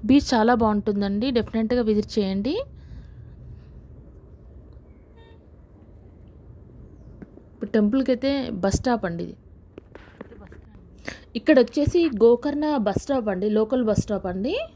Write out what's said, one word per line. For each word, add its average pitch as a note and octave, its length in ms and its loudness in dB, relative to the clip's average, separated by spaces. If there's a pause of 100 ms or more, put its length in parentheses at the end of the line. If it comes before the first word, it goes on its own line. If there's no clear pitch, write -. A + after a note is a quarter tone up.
Beach C#4 260 4
చాలా A#3 280 4
బాగుంటుందండి, G#3 640 0 (100)
డెఫినెట్‌గా A3+ 520 0
visit G#3 280 0
చేయండి. G3+ 380 -2 (4000)
ఇప్పుడు - 240 -10
టెంపుల్కి B3 380 2
అయితే C4+ 160 -2 (320)
bus G3 160 0
stop A#3+ 300 -2
అండి E3+ 180 -8
ఇది. F3+ 80 -16 (2000)
ఇక్కడ D#4 220 6
వచ్చేసి D4 380 2 (220)
గోకర్ణ C#4+ 420 4 (220)
bus G3 160 0
stop B3 300 -2
అండి, F#3+ 160 -2 (100)
Local A3+ 320 0
bus - 140 2
stop G3 280 -4
అండి. A3+ 220 -4 (200)